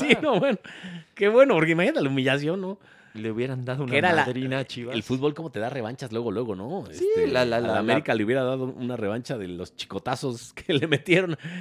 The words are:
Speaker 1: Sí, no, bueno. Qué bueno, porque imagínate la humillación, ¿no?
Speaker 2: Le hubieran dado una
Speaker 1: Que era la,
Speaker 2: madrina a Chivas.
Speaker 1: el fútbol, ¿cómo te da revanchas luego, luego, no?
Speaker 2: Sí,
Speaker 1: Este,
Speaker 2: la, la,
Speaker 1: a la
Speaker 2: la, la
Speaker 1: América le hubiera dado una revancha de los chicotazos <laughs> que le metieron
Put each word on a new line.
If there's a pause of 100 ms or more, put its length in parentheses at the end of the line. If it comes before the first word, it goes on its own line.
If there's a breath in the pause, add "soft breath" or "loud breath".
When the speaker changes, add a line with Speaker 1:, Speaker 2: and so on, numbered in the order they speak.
Speaker 1:
Sí,
no,
bueno. (560 loud breath)
Qué
bueno,
porque
imagínate
la
humillación,
¿no? (360 loud breath)
Speaker 2:
Le
hubieran
dado
una
Speaker 1:
Que
era
la,
Speaker 2:
madrina
a
Chivas.
Speaker 1:
el
fútbol,
¿cómo
te
da
revanchas
luego,
luego,
no?
Speaker 2:
Sí, (100)
Speaker 1:
Este,
Speaker 2:
la,
la,
Speaker 1:
a
la
Speaker 2:
la,
la
Speaker 1:
América
le
hubiera
dado
una
revancha
de
los
chicotazos
<laughs>
que
le
metieron (240 loud breath)